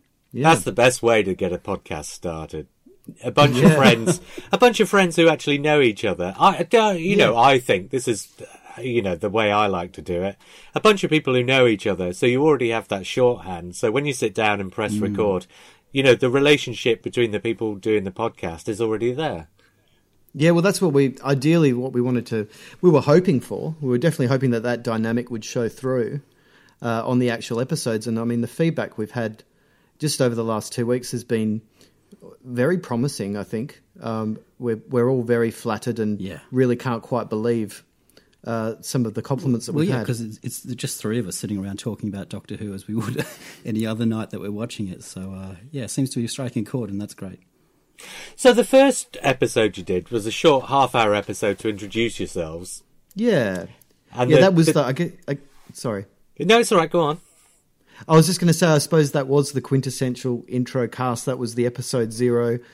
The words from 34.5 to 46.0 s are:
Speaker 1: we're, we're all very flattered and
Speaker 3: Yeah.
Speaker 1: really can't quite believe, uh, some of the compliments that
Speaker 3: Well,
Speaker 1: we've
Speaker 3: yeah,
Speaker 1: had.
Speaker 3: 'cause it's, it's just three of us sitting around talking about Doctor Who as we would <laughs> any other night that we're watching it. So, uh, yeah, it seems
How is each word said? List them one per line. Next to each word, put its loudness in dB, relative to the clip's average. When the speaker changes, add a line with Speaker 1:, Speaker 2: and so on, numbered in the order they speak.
Speaker 1:
we're, -4
we're 2
all 0
very 2
flattered -4
and -2
Speaker 3:
Yeah. -12
Speaker 1:
really 2
can't -4
quite -6
believe, -4
uh, -4
some -2
of -6
the -6
compliments -4
that -8
Speaker 3:
Well, 0
Speaker 1:
we've 0
Speaker 3:
yeah, 0
Speaker 1:
had. -6
Speaker 3:
'cause -4
it's, -12
it's -10
just -8
three -2
of -6
us -10
sitting -6
around -8
talking -8
about -10
Doctor -12
Who -10
as -14
we -8
would -4
<laughs> -20
any -4
other -4
night -2
that -12
we're -8
watching -8
it. -14
So, -14
uh, -14
yeah, -8
it -10
seems -2